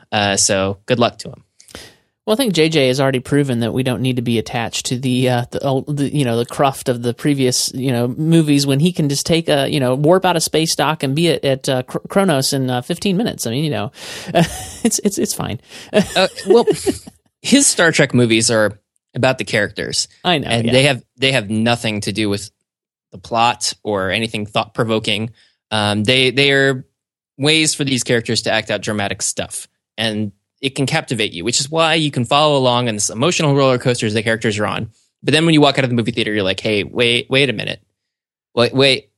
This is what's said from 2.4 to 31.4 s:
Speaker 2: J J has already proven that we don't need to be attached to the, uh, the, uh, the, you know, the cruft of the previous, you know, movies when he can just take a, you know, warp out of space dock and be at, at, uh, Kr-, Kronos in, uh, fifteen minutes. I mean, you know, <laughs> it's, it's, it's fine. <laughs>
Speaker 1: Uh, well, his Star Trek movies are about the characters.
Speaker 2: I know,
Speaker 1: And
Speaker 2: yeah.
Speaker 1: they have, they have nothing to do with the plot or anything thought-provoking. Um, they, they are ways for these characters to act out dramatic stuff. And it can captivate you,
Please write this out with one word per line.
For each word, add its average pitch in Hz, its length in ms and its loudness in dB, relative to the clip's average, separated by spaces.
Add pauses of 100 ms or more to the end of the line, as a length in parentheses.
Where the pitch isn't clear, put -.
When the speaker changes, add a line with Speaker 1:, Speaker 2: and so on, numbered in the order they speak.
Speaker 2:
J 160 140 4
J 156 180 2
has 127 140 2
already 135 180 2
proven 139 420 0
that 117 120 -2
we 131 100 -2
don't 123 180 -2
need 127 140 0
to 123 80 -4
be 117 160 0
attached 110 480 -6
to 131 120 -4
the, 127 300 0
uh, 120 220 0
the, - 160 -4
uh, 135 220 0
the, 143 280 -2
you 143 80 2
know, 117 120 0
the 117 100 0
cruft - 420 -2
of 120 140 0
the 120 100 -2
previous, 135 640 0
you 131 160 -2
know, 120 160 0
movies 151 580 2
when 139 140 2
he 175 140 2
can 156 160 0
just 139 180 -2
take 165 220 0
a, 139 200 2
you 147 120 0
know, 127 160 2
warp 165 280 4
out 180 120 2
of 160 80 -2
space 156 320 0
dock 151 260 0
and 139 140 -2
be 170 140 2
at, - 140 0
at, 135 240 0
uh, 131 140 0
Kr-, - 160 -6 (100)
Kronos 175 440 2
in, 131 180 0
uh, 123 100 -2
fifteen 175 360 -2
minutes. - 280 -2
I 117 60 -4
mean, 139 140 -2
you 151 60 -2
know, 104 200 -4 (200)
<laughs> - 160 -14 (580)
it's, - 160 -2
it's, - 180 -4
it's - 160 -4
fine. - 260 -8 (320)
<laughs> - 0 - (220)
Speaker 1:
Uh, 185 140 2 (180)
well, - 180 6 (760)
his - 260 4
Star 175 240 2
Trek 156 240 2
movies 117 380 4
are 107 260 2 (360)
about 131 240 0
the 110 60 -6
characters. 101 600 -2 (180)
Speaker 2:
I 170 140 2
know, - 100 -6
Speaker 1:
And 117 180 0
Speaker 2:
yeah. - 60 0
Speaker 1:
they 127 120 4
have, 135 200 0 (120)
they 135 160 0
have 110 180 -2
nothing 110 520 0
to 104 100 -6
do 104 160 0
with 101 220 -4 (600)
the 104 80 -20
plot 120 540 0 (100)
or 95 280 -2
anything 110 360 -2
thought-provoking. 110 840 -2 (400)
Um, 107 340 0
they, 127 260 2
they 139 220 2
are 135 340 0 (500)
ways 156 380 2
for - 100 -4
these 131 200 -2
characters 117 380 0
to 104 100 -2
act 107 180 -2
out 104 120 -2
dramatic 101 400 -4
stuff. - 440 -8 (320)
And 110 340 -4 (280)
it 135 160 -4
can 139 100 -2
captivate 123 460 -2
you, 85 120 -8